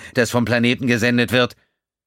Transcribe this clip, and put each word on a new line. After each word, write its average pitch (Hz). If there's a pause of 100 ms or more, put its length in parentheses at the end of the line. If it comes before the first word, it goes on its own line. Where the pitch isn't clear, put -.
(140)
das 120
vom 120
Planeten 120
gesendet 120
wird.“ 123 (500)